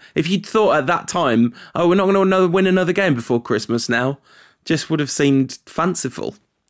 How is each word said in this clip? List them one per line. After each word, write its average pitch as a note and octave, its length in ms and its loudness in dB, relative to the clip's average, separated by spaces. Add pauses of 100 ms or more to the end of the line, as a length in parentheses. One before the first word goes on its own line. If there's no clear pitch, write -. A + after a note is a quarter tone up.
(160)
If D#3+ 120 0
you'd G3 160 -2
thought G#3+ 280 2
at C#3+ 160 0
that - 180 -2
time, A#2+ 480 0 (220)
"Oh, E3+ 120 2
we're F3+ 60 4
not F#3+ 120 2
gonna G3 160 2
another, F#3+ 260 2
win F#3+ 180 2
another F#3 260 2
game F#3 220 0
before A#2 260 -2
Christmas A#2 480 -4
now," B2 300 -2 (460)
just - 260 -2
would D#3+ 80 0
have C#3+ 140 -4
seemed C3+ 520 0
fanciful. - 680 -4 (360)